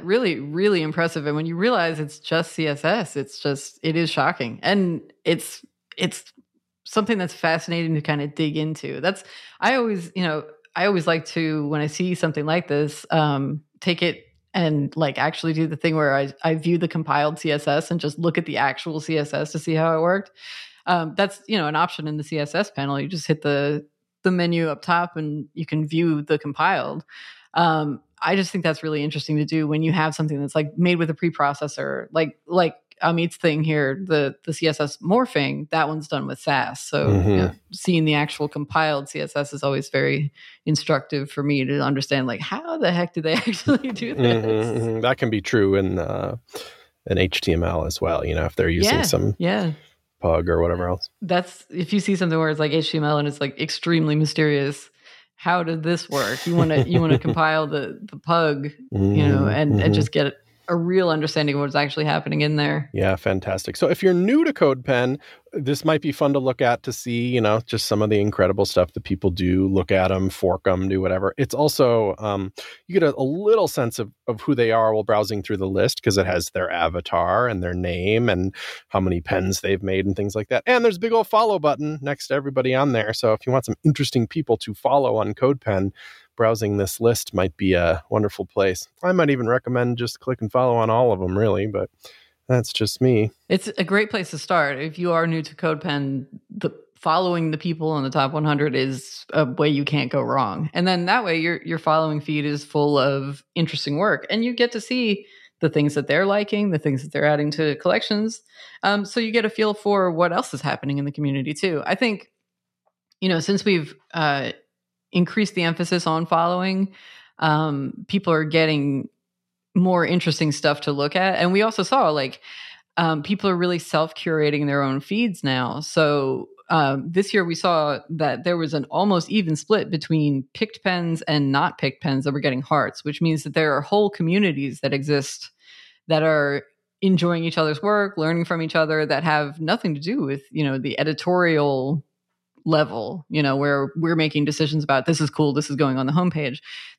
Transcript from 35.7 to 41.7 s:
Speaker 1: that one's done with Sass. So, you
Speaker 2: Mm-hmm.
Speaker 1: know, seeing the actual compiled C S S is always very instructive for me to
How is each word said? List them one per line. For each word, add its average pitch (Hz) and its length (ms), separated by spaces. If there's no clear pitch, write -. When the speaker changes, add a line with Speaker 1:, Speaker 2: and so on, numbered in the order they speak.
Speaker 1:
that 156 180
one's 156 180
done 139 220
with 131 100
Sass. 127 420
So, 147 280
you 101 60
Speaker 2:
Mm-hmm. 95 220
Speaker 1:
know, 92 160
seeing 165 320
the 151 100
actual 147 320
compiled 147 600
C 147 120
S 151 140
S 143 180
is 139 120
always 139 240
very 139 440
instructive 143 600
for 147 140
me 139 220
to 143 160